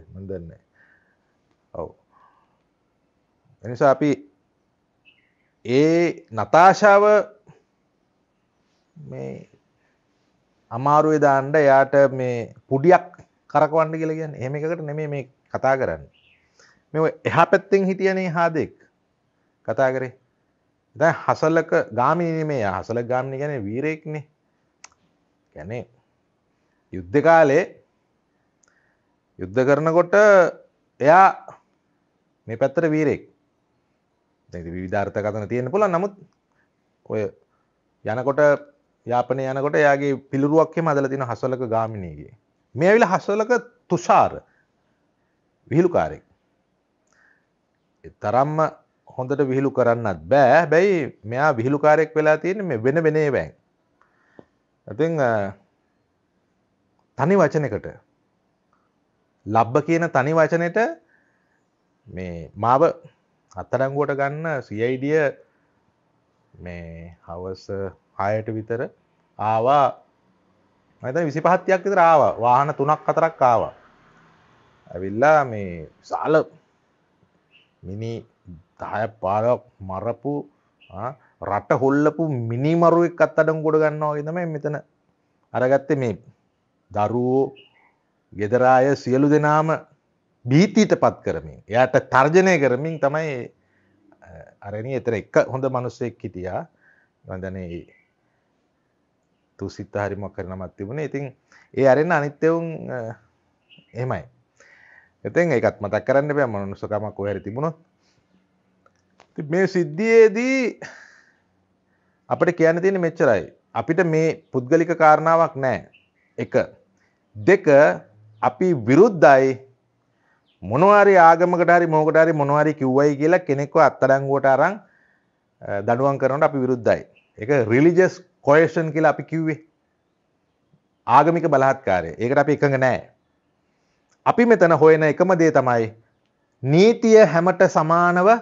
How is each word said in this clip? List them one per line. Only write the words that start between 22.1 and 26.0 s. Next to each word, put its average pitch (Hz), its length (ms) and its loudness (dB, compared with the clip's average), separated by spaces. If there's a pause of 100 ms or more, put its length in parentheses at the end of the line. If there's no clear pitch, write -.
නෙමෙයි. 151 340 -6
හසලක 113 360 -6
ගාමිණී 131 320 -6
කියන්නේ 143 260 -8
වීරයෙක්නේ. 151 580 -8 (1300)
කියන්නේ 95 280 -14 (1080)